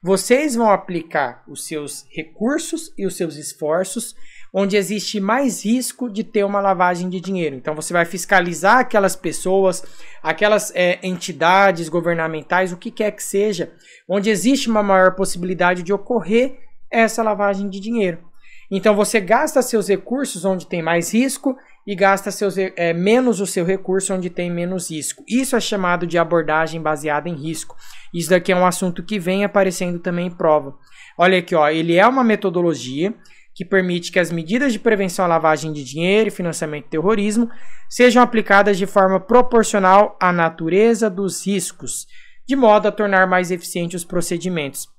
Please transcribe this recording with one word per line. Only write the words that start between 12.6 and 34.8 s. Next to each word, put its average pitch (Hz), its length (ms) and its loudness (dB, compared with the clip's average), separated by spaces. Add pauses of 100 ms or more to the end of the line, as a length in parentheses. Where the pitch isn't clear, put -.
o 175 60 -8
que 226 140 -12
quer 214 200 -2
que 208 120 -14
seja, 196 480 -2 (360)
onde 196 220 0
existe 220 400 0
uma 214 140 2
maior 185 320 4
possibilidade 180 680 -2
de 170 100 -4
ocorrer 226 680 0 (320)
essa 226 320 2
lavagem 202 440 0
de 196 120 -8
dinheiro. 196 400 -2 (520)
Então, 196 240 4
você 208 240 0
gasta 247 420 2
seus 220 260 -2
recursos 196 580 -4
onde 185 220 -2
tem 170 160 -4
mais 170 300 0
risco 262 440 0 (280)
e 202 100 -6
gasta 196 360 2
seus, 190 260 -4
é, 170 360 -2
menos 208 480 2
o 190 60 -2
seu 175 180 -2
recurso 190 480 -2
onde 180 160 -4
tem 175 220 -6
menos 175 380 -6
risco. - 380 -10
Isso 247 280 -2
é 226 40 2
chamado 180 480 -2
de 165 100 -2
abordagem 160 640 0
baseada 151 460 -2
em 170 80 -6
risco. 151 400 -10 (380)
Isso 170 160 -4
daqui 180 220 2
é 185 40 4
um 180 100 2
assunto 180 380 -2
que 214 160 -6
vem 185 240 -2
aparecendo 190 560 -2
também 175 280 -4
em 180 40 -8
prova. 151 440 0 (420)
Olha 180 220 4
aqui, 180 160 -6
ó, 151 140 4
ele 165 260 0
é 190 120 8
uma 262 160 4
metodologia 170 920 -2 (420)
que - 80 -10
permite 180 480 0
que - 60 0
as 170 140 0
medidas 202 420 0
de 214 60 -4
prevenção 196 460 0